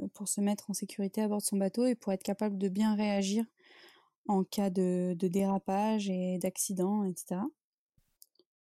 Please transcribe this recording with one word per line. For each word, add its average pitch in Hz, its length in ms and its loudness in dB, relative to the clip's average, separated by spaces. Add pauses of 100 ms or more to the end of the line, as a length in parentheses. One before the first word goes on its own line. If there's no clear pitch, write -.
(120)
pour 202 160 -8
se - 140 -2
mettre 202 260 0
en 196 60 -4
sécurité 196 480 -4
à 214 60 2
bord 208 100 0
de 202 60 -4
son - 120 -2
bateau 196 300 2
et 254 80 2
pour 208 180 -4
être 190 100 -2
capable 202 360 -2
de 196 100 0
bien 214 260 2
réagir 208 520 0 (840)
en 190 160 4
cas 202 260 0
de, 180 480 2
de 185 80 2
dérapage 196 840 2
et 180 300 0
d'accident, 185 640 0
et 185 140 0
cetera. 185 280 -4 (1200)